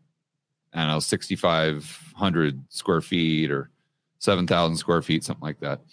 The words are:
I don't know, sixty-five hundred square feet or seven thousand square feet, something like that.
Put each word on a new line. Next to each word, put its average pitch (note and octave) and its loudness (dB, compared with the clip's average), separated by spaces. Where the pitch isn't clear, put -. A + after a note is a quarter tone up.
I E2+ -4
don't D#2 0
know, D#2 0
sixty-five D#2+ 0
hundred D#2+ 2
square E2+ 0
feet D#2 0
or C#2 -6
seven F2+ 2
thousand E2+ 2
square E2 0
feet, D#2 0
something - -8
like D2 -8
that. C#2+ -6